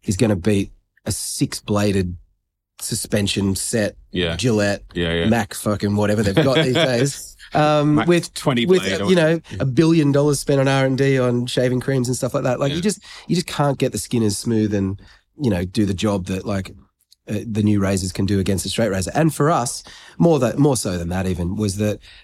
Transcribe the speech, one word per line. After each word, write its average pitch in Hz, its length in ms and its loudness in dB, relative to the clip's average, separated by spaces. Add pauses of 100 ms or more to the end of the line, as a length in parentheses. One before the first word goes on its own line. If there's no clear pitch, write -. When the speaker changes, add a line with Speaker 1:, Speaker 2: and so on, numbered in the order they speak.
Speaker 1:
is 98 140 -2
gonna 107 180 2
beat 98 360 -2 (340)
a 101 60 -4
six-bladed 98 1040 -2 (680)
suspension 101 760 -2
set 104 400 -4 (160)
Speaker 2:
Yeah. 82 240 -2
Speaker 1:
Gillette, 101 480 0 (100)
Speaker 2:
Yeah, 85 200 -2
yeah. 85 140 0
Speaker 1:
Mac 113 260 0
fucking 104 420 -2
whatever 104 280 0
they've 98 120 0
got 151 280 4
these 127 100 0
Speaker 2:
<laughs> - 0 -
Speaker 1:
days. 131 640 0 (180)
Um, 151 420 4
Speaker 2:
Mac 147 120 2
Speaker 1:
with 170 260 0
Speaker 2:
twenty 143 320 0
Speaker 1:
with, 185 160 4
Speaker 2:
blade 190 200 -2
Speaker 1:
uh, 196 40 -2
Speaker 2:
or 185 40 0
Speaker 1:
you 190 60 6
know, 165 240 4 (120)
Speaker 2:
Yeah. - 80 -10
Speaker 1:
a 135 60 -2
billion 156 460 4
dollars 143 280 2
spent 139 200 0
on 135 80 2
R 135 180 2
and 131 120 0
D 139 220 2
on 123 260 0
shaving 123 340 0
creams 127 280 0
and 127 100 -2
stuff 127 160 -4
like 139 100 -2
that. 123 160 -2
Like, 139 120 0
Speaker 2:
Yeah. 156 60 -4
Speaker 1:
you 175 40 -4
just, 202 180 -2 (280)
you - 80 0
just 175 120 -2
can't 143 300 0
get 127 140 0
the 107 60 -8
skin 113 260 -2
as 101 140 0
smooth 107 360 0
and, 98 260 -2 (400)
you 131 100 0
know, 90 140 0
do 101 220 0
the 95 80 -2
job 101 340 -2
that, 95 180 -6
like, 98 300 -6 (520)
uh, 107 180 -6
the 107 180 -2
new 104 160 4
razors 95 320 -2
can 98 140 -2
do 98 140 0
against 95 260 -2
a - 40 -6
straight 113 200 0
razor. 95 240 -4
And 151 200 2
for 147 180 0
us, - 320 -2 (340)
more 165 220 4
that, 113 180 0
more 143 180 4
so 92 220 -4
than 85 120 -6
that 92 180 -2
even, 90 280 -2
was 101 220 -2
that 104 220 -2 (240)